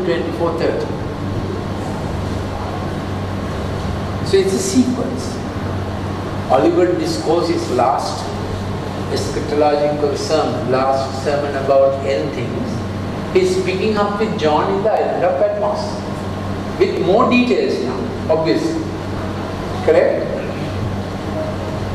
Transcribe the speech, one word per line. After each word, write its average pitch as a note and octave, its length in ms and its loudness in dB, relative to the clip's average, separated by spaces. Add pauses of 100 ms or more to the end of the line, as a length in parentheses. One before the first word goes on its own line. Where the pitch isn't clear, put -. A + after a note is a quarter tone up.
twenty-four E3 520 0
thirty? - 280 0 (3500)
So G3 140 4
it's F#3+ 160 2
a - 40 2
sequence. - 760 0 (1120)
Oliver F3 360 6 (120)
Discourse's - 760 0
last - 520 0 (880)
eschatological D3 1040 2
sermon, C3 560 0
last C3+ 500 0
sermon C#3+ 400 0
about C3+ 440 4
end C#3 260 0
things, - 380 -4 (640)
he's F#3 300 4
picking G#3 340 2
up G3+ 200 0
with F#3+ 200 0
John D#3+ 360 2
in - 80 0
the A3 80 4
island D#3+ 340 0
of F3+ 140 2
Patmos. - 460 0 (920)
With - 260 4
more G#3+ 240 6
details - 560 4
now, - 140 -2 (400)
obviously. D#3+ 420 2 (1040)
Correct? - 400 4 (1700)